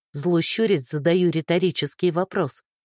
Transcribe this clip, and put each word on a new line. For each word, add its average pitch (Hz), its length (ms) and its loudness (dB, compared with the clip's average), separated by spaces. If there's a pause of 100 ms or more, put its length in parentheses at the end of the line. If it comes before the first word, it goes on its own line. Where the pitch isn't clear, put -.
(120)
Зло 165 280 0
щурясь, 190 480 0
задаю 170 420 2
риторический 170 800 0
вопрос. 170 520 -4 (220)